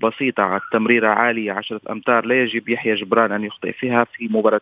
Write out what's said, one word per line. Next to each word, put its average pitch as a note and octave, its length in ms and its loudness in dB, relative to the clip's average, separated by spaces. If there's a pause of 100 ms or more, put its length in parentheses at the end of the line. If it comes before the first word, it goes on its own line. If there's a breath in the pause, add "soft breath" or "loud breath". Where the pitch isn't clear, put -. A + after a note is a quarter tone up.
بسيطة، A2 540 0
التمريرة A2 520 2
عالية A2 440 2
عشرة G#2+ 280 -6 (100)
أمتار A2 360 0
لا B2+ 160 2
يجب A2+ 260 -4
يحيى A2+ 260 0
جبران G#2 380 2
أن G#2+ 120 -2
يخطئ G2 280 -8
فيها. A#2+ 320 0
في A#2 260 -8
مباراة G#2+ 320 2